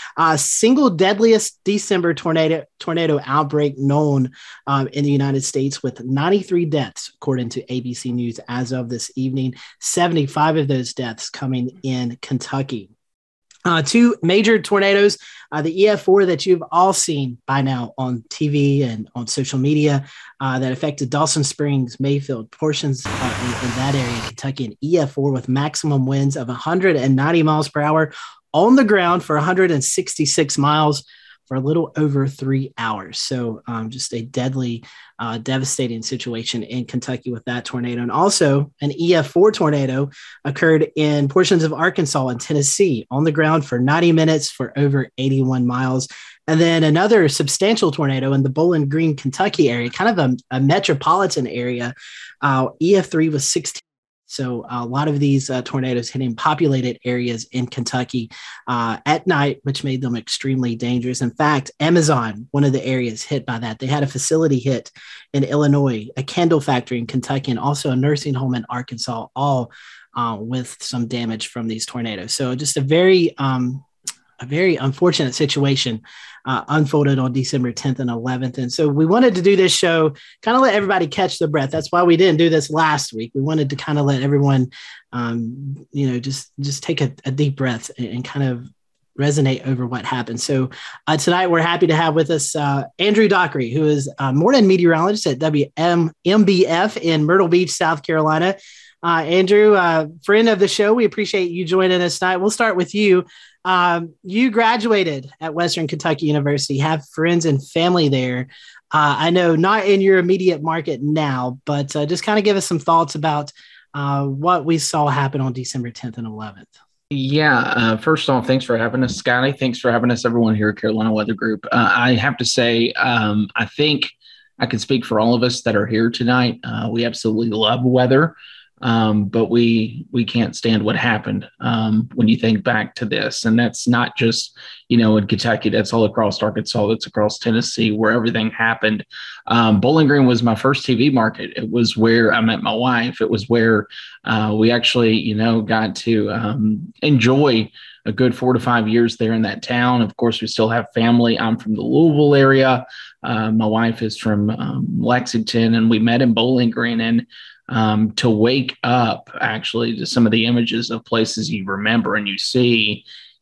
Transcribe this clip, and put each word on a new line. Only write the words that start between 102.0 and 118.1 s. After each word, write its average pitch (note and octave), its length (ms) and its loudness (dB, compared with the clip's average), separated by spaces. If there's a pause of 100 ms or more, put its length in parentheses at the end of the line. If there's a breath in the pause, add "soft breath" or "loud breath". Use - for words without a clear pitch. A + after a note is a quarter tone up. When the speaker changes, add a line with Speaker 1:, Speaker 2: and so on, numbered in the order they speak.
Speaker 1:
us F3 160 -2
tonight. F#3 200 0
We'll G3 120 0
start G#3+ 260 0
with F3+ 180 -2
you. F#3+ 300 4 (420 loud breath)
Um, F3 460 2 (100)
you A3 280 0
graduated G#3 800 0 (100)
at D#3+ 140 -8
Western E3+ 320 -2
Kentucky D#3 400 -2
University, C#3+ 520 0
have D#3 300 -2
friends E3 380 0
and C#3 200 0
family E3+ 440 2
there. B2+ 380 -2 (420 loud breath)
Uh, D3 280 2
I D#3+ 120 0
know F3 260 4
not F#3+ 300 2
in G3 160 4
your F#3+ 160 6
immediate F3+ 440 2
market D#3+ 400 -4
now, C3+ 600 -2
but, C#3+ 320 -4
uh, D3 80 -2
just E3+ 200 -4
kinda G#3+ 180 2
give G3+ 160 2
us F3+ 80 -4
some E3+ 120 -2
thoughts E3 360 0
about, D3 380 -4 (420 loud breath)
uh, C#3 320 -2
what D3 400 0
we E3 100 2
saw D3+ 320 0
happen C#3 320 0
on C3 140 -2
December B2 360 -8
tenth A#2 280 -14
and A#2 80 -8
eleventh. G#2+ 420 -14 (400)
Speaker 2:
Yeah. C#3+ 500 2
Uh, A2+ 380 0
first - 320 0